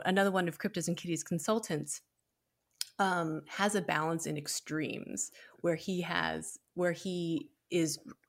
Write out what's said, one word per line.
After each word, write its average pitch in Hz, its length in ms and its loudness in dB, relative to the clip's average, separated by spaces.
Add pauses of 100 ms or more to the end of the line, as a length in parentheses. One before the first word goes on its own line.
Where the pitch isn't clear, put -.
another 196 260 6
one 185 160 2
of 160 100 -4
Cryptos 185 300 -2
and 170 80 2
Kitties 165 280 -2
consultants, 170 800 -2 (960)
um, 170 500 2
has 214 280 2
a 190 60 2
balance 160 440 0
in 151 120 -2
extremes - 920 -4 (300)
where 170 140 2
he 180 260 -2
has, 165 560 -2 (180)
where 175 180 2
he 170 560 -2 (200)
is 160 300 2 (300)